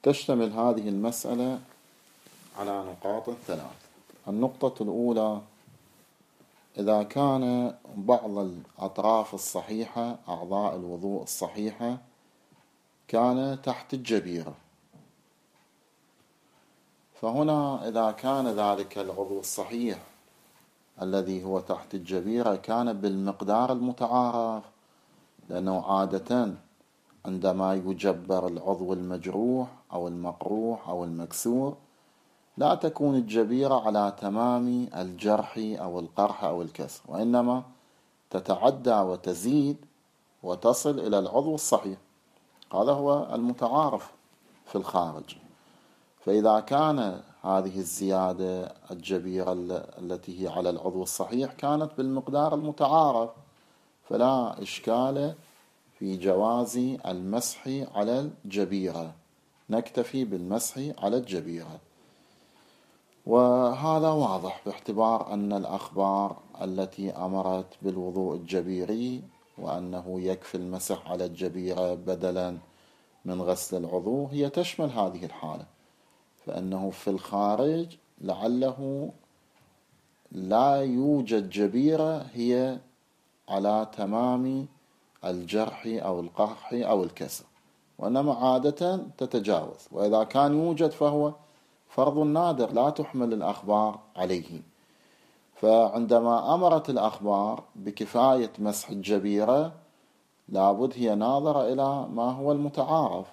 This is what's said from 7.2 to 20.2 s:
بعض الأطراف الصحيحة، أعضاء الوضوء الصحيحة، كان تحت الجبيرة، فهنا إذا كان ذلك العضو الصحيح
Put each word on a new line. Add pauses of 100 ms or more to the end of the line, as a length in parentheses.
بعض
الأطراف
الصحيحة، (120)
أعضاء
الوضوء
الصحيحة، (1080)
كان
تحت
الجبيرة، (2750)
فهنا
إذا
كان
ذلك
العضو
الصحيح (1000)